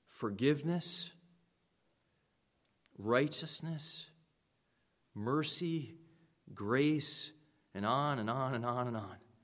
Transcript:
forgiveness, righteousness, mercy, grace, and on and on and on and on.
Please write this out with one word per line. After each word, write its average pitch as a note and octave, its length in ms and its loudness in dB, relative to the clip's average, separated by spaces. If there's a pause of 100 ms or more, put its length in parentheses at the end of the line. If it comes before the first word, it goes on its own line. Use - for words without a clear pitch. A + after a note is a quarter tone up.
forgiveness, C#3+ 1040 0 (1900)
righteousness, D3 1080 0 (1080)
mercy, D3 840 0 (580)
grace, C#3 760 2 (420)
and G2+ 120 -2
on C#3 340 2
and G#2+ 100 -2
on C3 240 0
and A#2 120 -2
on B2 220 0
and A#2 100 -2
on. G2 180 -8 (280)